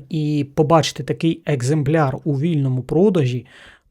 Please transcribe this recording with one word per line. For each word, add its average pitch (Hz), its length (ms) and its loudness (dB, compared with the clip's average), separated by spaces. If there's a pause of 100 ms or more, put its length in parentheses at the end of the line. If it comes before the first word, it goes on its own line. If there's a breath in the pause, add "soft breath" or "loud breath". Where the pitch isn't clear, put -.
і 151 460 -2
побачити 151 480 2
такий 156 440 -2
екземпляр 143 800 0
у 143 140 -2
вільному 139 440 0
продажі, 147 640 0 (440 loud breath)